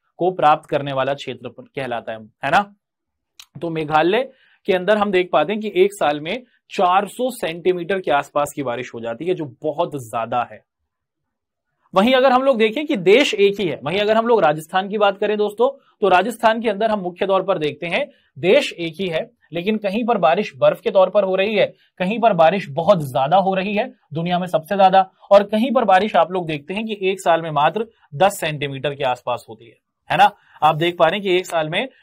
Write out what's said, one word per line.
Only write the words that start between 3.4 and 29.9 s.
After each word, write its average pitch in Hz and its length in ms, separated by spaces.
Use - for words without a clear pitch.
तो 170 100
मेघालय 160 600
के 202 60
अंदर 185 240
हम 208 140
देख 180 220
पाते 160 200
हैं 220 100
कि 214 140
एक 196 160
साल 151 280
में 196 220
चार 190 380
सौ 196 220
सेंटीमीटर 175 680
के 180 100
आसपास 143 460
की 147 60
बारिश 127 320
हो 117 60
जाती 117 240
है, 180 100
जो 151 280
बहुत 156 320
ज्यादा 117 580
है। 101 120
वहीं 226 200
अगर 254 180
हम 254 100
लोग 269 160
देखें 220 280
कि 294 100
देश 208 380
एक 202 260
ही 185 80
है, 123 160
वहीं 170 140
अगर 208 180
हम 226 100
लोग 233 140
राजस्थान 160 480
की 214 100
बात 202 200
करें 208 180
दोस्तों, 208 640
तो 202 80
राजस्थान 220 520
के 233 80
अंदर 214 220
हम 208 100
मुख्य 175 260
तौर 190 160
पर 185 160
देखते 151 280
हैं 220 240
देश 202 340
एक 165 280
ही 190 80
है, 156 220
लेकिन 180 240
कहीं 208 280
पर 226 140
बारिश 175 380
बर्फ 190 240
के 226 100
तौर 185 200
पर 202 140
हो 190 100
रही 196 200
है, 170 200
कहीं 202 220
पर 220 120
बारिश 170 360
बहुत 160 420
ज्यादा 143 260
हो 190 180
रही 190 200
है, 247 200
दुनिया 175 260
में 180 80
सबसे 170 300
ज्यादा, 190 340
और 202 120
कहीं 220 300
पर 240 120
बारिश 190 320
आप 170 160
लोग 180 140
देखते 156 280
हैं 220 120
कि 214 160
एक 190 180
साल 165 220
में 165 80
मात्र 156 360
दस 196 260
सेंटीमीटर 143 540
के 139 100
आसपास 123 440
होती 117 180
है, 120 100